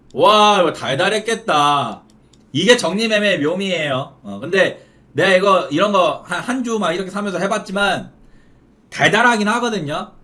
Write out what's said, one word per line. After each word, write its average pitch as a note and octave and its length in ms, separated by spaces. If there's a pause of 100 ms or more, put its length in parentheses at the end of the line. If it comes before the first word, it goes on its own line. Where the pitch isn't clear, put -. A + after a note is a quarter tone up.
(140)
와, G#3 480
이거 D#3+ 120
달달했겠다. D3 1300 (500)
이게 F#3+ 240
정리매매의 G3+ 640
묘미예요. D#3+ 840
어, G2+ 180
근데 B2 440 (280)
내가 F#3 220
이거, F#3+ 360
이런 F#3+ 200
거 F3+ 340
한, F3 160
한 B3+ 220
주 A3+ 160
막 E3+ 140
이렇게 F#3 180
사면서 G3 280
해봤지만 G3 720 (760)
달달하긴 G#3 580
하거든요. G#3 640 (100)